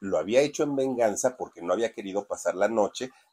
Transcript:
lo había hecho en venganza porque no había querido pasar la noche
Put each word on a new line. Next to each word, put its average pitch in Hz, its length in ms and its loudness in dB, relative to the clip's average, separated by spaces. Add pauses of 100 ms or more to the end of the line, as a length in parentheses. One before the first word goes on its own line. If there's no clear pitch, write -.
lo 95 180 -2
había 107 240 4
hecho 147 200 0
en 147 140 -2
venganza 127 640 0
porque 85 240 -10
no 87 100 0
había 110 220 0
querido 101 320 -6
pasar 87 280 -2
la 95 140 2
noche 110 420 0 (220)